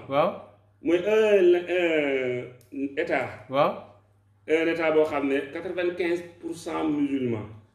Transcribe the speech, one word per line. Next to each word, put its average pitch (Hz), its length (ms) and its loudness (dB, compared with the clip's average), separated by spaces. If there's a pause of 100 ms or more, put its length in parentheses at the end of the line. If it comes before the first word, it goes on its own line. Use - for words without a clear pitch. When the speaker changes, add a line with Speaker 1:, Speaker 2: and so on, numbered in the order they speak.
Speaker 1:
Waaw. 151 220 2 (520)
Speaker 2:
Mooy 165 140 2
un, 202 580 4 (1160)
un 139 140 -6 (100)
état. 156 300 0 (220)
Speaker 1:
Waaw. 147 240 2 (760)
Speaker 2:
Un 160 200 2
état 165 240 0
boo 156 140 6
xam 143 220 -2
ne 139 120 2 (140)
quatre-vingt-quinze 175 720 -2 (160)
pour 165 160 -10
cent 160 320 -6
musulmans. 135 600 -2 (280)